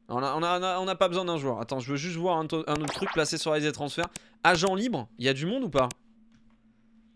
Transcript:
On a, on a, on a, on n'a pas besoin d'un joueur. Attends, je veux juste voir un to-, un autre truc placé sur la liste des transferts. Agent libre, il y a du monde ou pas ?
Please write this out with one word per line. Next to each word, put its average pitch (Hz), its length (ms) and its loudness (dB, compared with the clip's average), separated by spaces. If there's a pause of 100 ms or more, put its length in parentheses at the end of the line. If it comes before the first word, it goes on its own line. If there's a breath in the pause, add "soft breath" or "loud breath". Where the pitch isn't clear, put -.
On 120 140 -2
a, 139 140 0
on 160 80 0
a, 180 160 2
on - 20 -2
a, 185 160 0
on 185 60 -2
n'a 190 100 -2
pas 185 140 4
besoin 180 160 0
d'un 170 120 0
joueur. 131 240 -2
Attends, 131 200 -4
je 123 100 -6
veux 143 60 0
juste 165 200 -6
voir 170 220 2
un 156 80 0
to-, 160 220 -2
un 151 80 0
autre 151 180 -4
truc - 180 -4
placé 165 260 0
sur 160 120 -2
la 151 80 2
liste 151 100 0
des 147 40 0
transferts. 151 360 -4 (360 loud breath)
Agent 180 320 6
libre, 196 320 -2 (100)
il 120 60 -4
y 131 40 4
a 135 60 4
du 143 120 -4
monde 254 180 -2
ou 208 40 -4
pas ? 131 200 4 (1300)